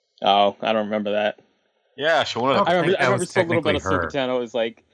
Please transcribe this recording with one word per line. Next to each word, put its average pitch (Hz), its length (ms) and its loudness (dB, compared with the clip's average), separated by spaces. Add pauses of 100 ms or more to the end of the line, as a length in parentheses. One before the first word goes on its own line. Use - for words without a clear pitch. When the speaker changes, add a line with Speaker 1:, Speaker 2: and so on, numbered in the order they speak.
(220)
Speaker 1:
Oh, 101 400 4
I 110 100 -2
don't 107 140 0
remember 104 260 -4
that. 104 260 -2 (580)
Speaker 2:
Yeah, 147 280 0
she - 140 -6
wanted 127 160 2
Speaker 3:
I - 20 2
don't 160 120 2
Speaker 1:
I 170 40 2
remember, 175 200 2
Speaker 3:
think 196 60 0
Speaker 1:
I - 40 -2
Speaker 3:
that - 60 2
Speaker 1:
remember 196 140 0
Speaker 3:
was 180 80 -6
Speaker 1:
so - 120 2
little 170 160 -2
about 151 160 0
Speaker 3:
technically 139 160 -4
Speaker 1:
Ahsoka 95 140 0
Speaker 3:
her. 160 60 -4
Speaker 1:
Tano. 127 260 -2
It 123 40 -2
was 117 140 -8
like, 113 400 -4